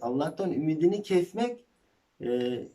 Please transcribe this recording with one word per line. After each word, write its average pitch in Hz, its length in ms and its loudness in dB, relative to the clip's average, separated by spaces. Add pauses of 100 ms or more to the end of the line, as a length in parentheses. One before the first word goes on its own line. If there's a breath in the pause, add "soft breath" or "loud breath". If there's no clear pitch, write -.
Allah'tan 147 520 -2
ümidini 156 480 2
kesmek, 208 640 0 (560)
e, 123 380 -2 (160)